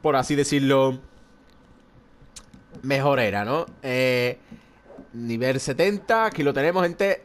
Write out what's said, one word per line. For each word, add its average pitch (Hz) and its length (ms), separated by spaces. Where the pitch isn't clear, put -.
por 151 120
así 139 200
decirlo, 135 640
mejor 135 360
era, 104 240
¿no? 139 220
Eh, 127 560
nivel 117 460
setenta, 202 640
aquí 165 180
lo 139 100
tenemos, 170 300
gente. 180 420